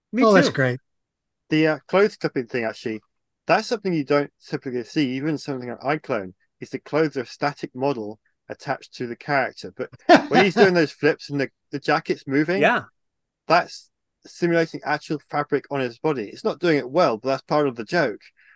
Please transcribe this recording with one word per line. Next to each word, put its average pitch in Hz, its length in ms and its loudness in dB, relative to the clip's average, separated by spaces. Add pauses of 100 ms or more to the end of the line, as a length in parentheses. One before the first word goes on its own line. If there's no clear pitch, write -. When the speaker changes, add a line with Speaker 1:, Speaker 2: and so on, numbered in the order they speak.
(120)
Speaker 1:
Me 226 100 0
Speaker 2:
Oh, 220 120 6
that's 170 140 6
Speaker 1:
too. 143 60 -2
Speaker 2:
great. 131 260 -2 (680)
Speaker 3:
The, 156 180 2
uh, 156 120 0 (100)
clothes 202 280 2
clipping 139 300 -4
thing, 120 180 -4
actually, 110 360 -6 (460)
that's 202 220 2
something 202 260 -4
you 147 100 0
don't 143 260 2 (160)
typically 123 380 -8
see, 139 280 -2
even 139 260 -4
something 127 320 -8
like 147 320 -4
iClone, 98 320 -4 (260)
is 123 100 -14
the 135 80 -8
clothes 151 380 -2
are 131 60 -4
a 113 40 -10
static - 480 -6
model 120 440 -4 (320)
attached - 460 -10
to 127 100 -6
the 117 100 -10
character. 123 580 -2
But - 160 -8 (180)
Speaker 2:
<laughs> 302 220 6
Speaker 3:
when - 140 6
he's 185 100 0
doing 196 200 6
those 165 180 2
flips - 380 0
and 143 100 -4
the, 127 80 -2 (240)
the 143 80 -8
jacket's 156 460 -2
moving, 151 340 0
Speaker 1:
Yeah. 214 220 2 (680)
Speaker 3:
that's - 420 0 (360)
simulating 170 580 0
actual 147 360 -4 (100)
fabric 147 400 -2
on 143 80 -4
his 123 220 -4
body. 131 280 -2
It's - 140 -16
not 165 160 -2
doing 165 200 2
it 127 120 -4
well, 143 260 2
but 123 120 -6
that's 135 140 -2
part 151 260 0
of 120 80 -4
the 113 80 -8
joke. 139 340 0 (380)